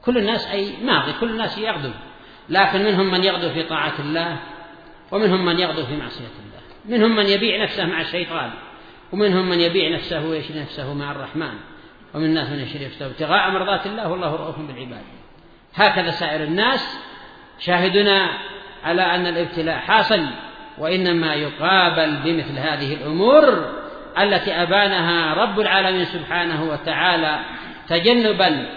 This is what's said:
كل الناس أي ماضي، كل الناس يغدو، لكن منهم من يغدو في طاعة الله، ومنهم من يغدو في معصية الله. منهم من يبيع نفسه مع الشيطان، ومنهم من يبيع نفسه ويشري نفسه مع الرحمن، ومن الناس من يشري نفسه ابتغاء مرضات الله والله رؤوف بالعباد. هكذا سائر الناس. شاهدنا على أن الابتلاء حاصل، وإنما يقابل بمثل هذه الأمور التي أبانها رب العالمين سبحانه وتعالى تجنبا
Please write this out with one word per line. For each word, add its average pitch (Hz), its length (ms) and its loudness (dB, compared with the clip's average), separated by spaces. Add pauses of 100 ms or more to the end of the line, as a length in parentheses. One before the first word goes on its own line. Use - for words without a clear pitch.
كل 247 120 2
الناس 214 300 0
أي 202 260 -4 (100)
ماضي، 165 360 0
كل 233 100 -2
الناس 220 280 -4
يغدو، 180 340 -4 (580)
لكن 190 360 4
منهم 190 260 4
من 185 120 2
يغدو 175 260 0
في 160 140 -2
طاعة 156 360 -2
الله، 160 380 -4 (760)
ومنهم 190 340 2
من 170 140 2
يغدو 160 260 -2
في 143 120 -6
معصية 120 260 -10
الله. - 260 -16 (340)
منهم 226 300 4
من 208 100 2
يبيع 202 380 2
نفسه 190 220 -2
مع 165 160 -2
الشيطان، 165 480 -6 (640)
ومنهم 185 380 2
من 175 100 2
يبيع 170 360 2
نفسه 151 300 -4
ويشري 156 340 -4
نفسه 143 340 -8
مع 143 180 -6
الرحمن، 139 420 -6 (600)
ومن 151 120 -2
الناس 156 240 2
من 143 100 -4
يشري 139 260 -8
نفسه 139 200 -10
ابتغاء 160 440 0
مرضات 190 360 0
الله 208 260 -4
والله 170 240 -2
رؤوف 160 240 -8
بالعباد. 127 440 -12 (720)
هكذا 190 360 4
سائر 156 320 -2
الناس. 208 560 0 (600)
شاهدنا 185 680 4 (540)
على 175 180 2
أن 180 260 2
الابتلاء 165 500 -2
حاصل، 196 480 2 (520)
وإنما 170 560 2
يقابل 156 840 2
بمثل 139 440 -2
هذه 143 340 -2
الأمور 190 720 6 (540)
التي 196 320 2
أبانها 170 840 2
رب 202 260 0
العالمين 190 460 2
سبحانه 165 580 -4
وتعالى 156 760 0 (500)
تجنبا 180 880 4